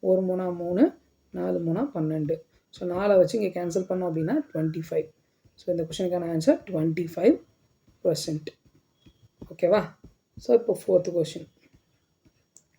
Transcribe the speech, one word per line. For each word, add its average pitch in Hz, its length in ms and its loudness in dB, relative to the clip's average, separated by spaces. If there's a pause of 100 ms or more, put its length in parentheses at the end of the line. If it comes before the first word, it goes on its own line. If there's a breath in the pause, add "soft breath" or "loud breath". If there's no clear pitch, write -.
ஒரு 185 180 4
மூணா 185 340 -2
மூணு, 175 280 0 (500)
நாலு 180 260 -2
மூணா 170 240 -2 (100)
பன்னெண்டு. 156 420 -2 (380)
So, 180 140 -8
நாலை 196 300 2
வச்சு 180 220 4
இங்கே 180 220 -4
கேன்சல் 175 280 -2
பண்ணோம் 185 200 -2
அப்படின்னா 160 260 -2 (180)
ட்வென்டி 160 360 -2
ஃபைவ். 160 180 -2 (480)
So, - 100 -20
இந்த 170 180 -2
கொஸ்டினுக்கான 175 500 -4
ஆன்சர் 165 320 4
ட்வென்டி 165 400 -2 (100)
ஃபைவ் 220 200 6 (680)
பர்சன்ட். 151 440 -2 (1000)
ஓகேவா? 185 320 2 (560)
So, - 180 2
இப்போ 220 180 2
ஃபோர்த் 180 420 0
கொஸ்டின். 165 340 -4 (1300)